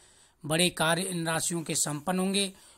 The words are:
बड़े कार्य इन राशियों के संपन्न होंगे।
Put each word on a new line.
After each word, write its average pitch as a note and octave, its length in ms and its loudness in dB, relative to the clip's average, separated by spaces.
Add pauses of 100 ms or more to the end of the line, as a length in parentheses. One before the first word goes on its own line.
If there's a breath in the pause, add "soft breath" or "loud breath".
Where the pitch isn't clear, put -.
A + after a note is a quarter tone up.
(460 soft breath)
बड़े E3 240 4
कार्य E3 320 2
इन F3+ 260 -4
राशियों E3 360 -2
के D#3+ 120 -4
संपन्न D3+ 440 -2
होंगे। G3 340 0 (240 soft breath)